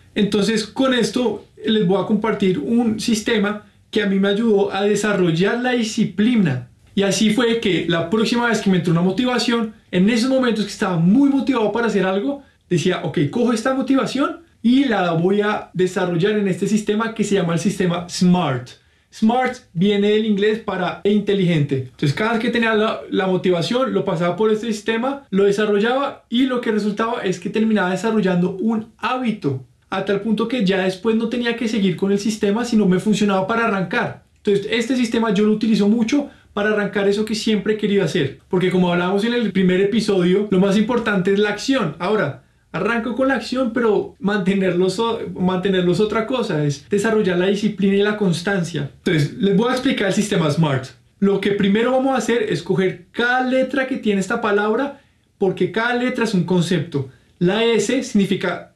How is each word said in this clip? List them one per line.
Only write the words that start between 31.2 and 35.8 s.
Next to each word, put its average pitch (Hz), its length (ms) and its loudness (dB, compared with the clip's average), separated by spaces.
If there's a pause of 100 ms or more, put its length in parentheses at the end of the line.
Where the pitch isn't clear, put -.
tenía 240 260 -2
que 233 120 -4
seguir 196 280 0
con 196 160 0
el 202 80 2
sistema, 214 460 -2
sino 214 200 2
me 180 140 4
funcionaba 196 480 0
para 226 200 0
arrancar. 196 580 -4 (120)
Entonces, - 320 0
este 233 260 0
sistema 226 380 0
yo 208 120 2
lo 214 80 4
utilizo 214 340 2